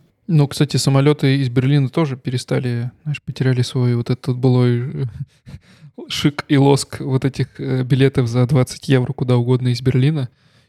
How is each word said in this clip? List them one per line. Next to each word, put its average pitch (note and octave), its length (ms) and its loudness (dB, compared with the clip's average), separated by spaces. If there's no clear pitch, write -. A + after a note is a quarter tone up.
Ну, D3 200 2
кстати, - 280 -2
самолёты C#3 640 2
из C3+ 100 0
Берлина C3 400 0
тоже C#3 280 -2
перестали, B2 720 -4
знаешь, D3 180 -6
потеряли B2+ 400 -2
свой B2 320 0
вот A#2+ 160 -4
этот B2 260 -4
былой, B2 680 0
э, - 20 -2
<laughs> - 600 -20
шик - 400 -2
и D3+ 100 4
лоск C#3 420 2
вот C3 240 -2
этих, C3+ 360 -4
э, C3 240 -4
билетов B2+ 440 2
за B2 180 2
двадцать B2+ 420 0
евро B2+ 240 2
куда B2 240 0
угодно B2 320 0
из A#2+ 140 -2
Берлина. C3 460 0